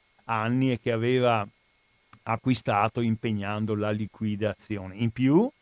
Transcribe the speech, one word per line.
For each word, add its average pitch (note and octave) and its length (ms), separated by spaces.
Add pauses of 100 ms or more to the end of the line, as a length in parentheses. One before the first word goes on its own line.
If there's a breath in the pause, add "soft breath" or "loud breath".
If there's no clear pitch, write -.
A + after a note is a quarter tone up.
(240)
anni A#2+ 480
e A2+ 60
che A#2+ 140
aveva A#2 560 (760)
acquistato A2+ 760
impegnando G#2+ 760
la G#2 160
liquidazione. G#2 1080
In A2+ 160
più, D3 380 (120)